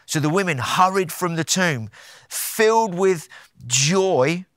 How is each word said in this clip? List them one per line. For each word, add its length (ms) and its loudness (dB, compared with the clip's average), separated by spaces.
So 140 -4
the 100 0
women 300 0
hurried 520 0
from 240 -4
the 80 -2
tomb, 460 -2
filled 640 2
with 340 0
joy 800 2